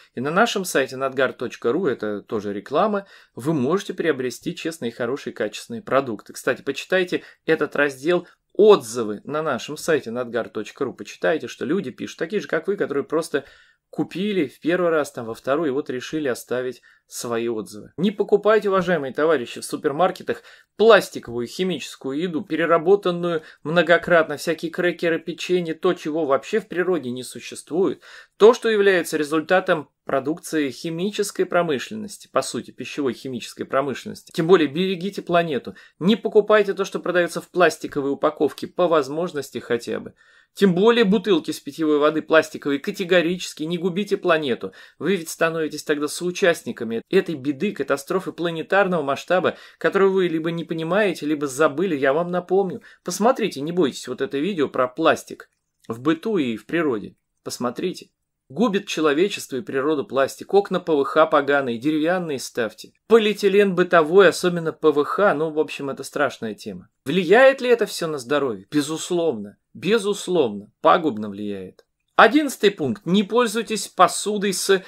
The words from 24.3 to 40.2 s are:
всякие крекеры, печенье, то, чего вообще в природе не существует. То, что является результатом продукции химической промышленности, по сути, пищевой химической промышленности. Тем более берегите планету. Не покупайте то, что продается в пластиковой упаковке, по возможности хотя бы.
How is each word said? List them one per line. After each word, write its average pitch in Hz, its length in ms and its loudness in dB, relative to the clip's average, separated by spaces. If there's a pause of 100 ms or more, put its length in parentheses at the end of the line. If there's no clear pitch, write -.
всякие 160 340 -4
крекеры, 170 480 0
печенье, 175 560 -2
то, 180 180 2
чего 160 320 -4
вообще 139 340 0
в 214 80 -12
природе 170 440 -2
не 127 100 -8
существует. 127 800 -4 (360)
То, 226 180 10
что 233 120 -4
является 196 480 4
результатом 160 760 0 (160)
продукции 139 680 -2
химической 185 720 -4
промышленности, 131 880 -4
по 131 100 0
сути, 123 300 -8
пищевой 131 420 -6
химической - 520 -10
промышленности. 131 680 -6
Тем 160 160 -2
более 165 200 6
берегите 185 540 -4
планету. 170 540 -2 (240)
Не 190 160 4
покупайте 208 580 4
то, 190 100 -2
что 185 160 -8
продается 170 420 0
в - 80 -18
пластиковой 151 600 0
упаковке, 147 540 -2
по 180 220 0
возможности 151 720 -2
хотя 110 400 -4
бы. - 160 -16 (400)